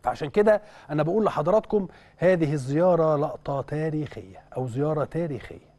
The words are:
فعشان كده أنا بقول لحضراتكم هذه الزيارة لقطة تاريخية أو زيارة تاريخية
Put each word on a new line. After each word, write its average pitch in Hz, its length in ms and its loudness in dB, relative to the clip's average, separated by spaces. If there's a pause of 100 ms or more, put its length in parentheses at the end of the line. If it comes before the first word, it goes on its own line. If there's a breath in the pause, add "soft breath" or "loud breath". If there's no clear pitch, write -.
فعشان 131 280 -4
كده 208 320 4 (280 loud breath)
أنا 151 120 0
بقول 196 220 0
لحضراتكم 190 640 0 (280 loud breath)
هذه 165 360 2
الزيارة 156 640 2
لقطة 143 460 -4
تاريخية 151 800 -6 (140)
أو 127 100 -4
زيارة 143 380 -2
تاريخية - 760 -8